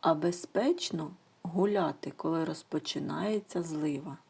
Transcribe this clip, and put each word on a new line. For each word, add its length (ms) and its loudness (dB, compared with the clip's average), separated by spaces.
А 140 6
безпечно 960 0
гуляти, 680 2
коли 340 0
розпочинається 1160 -2
злива? 560 -4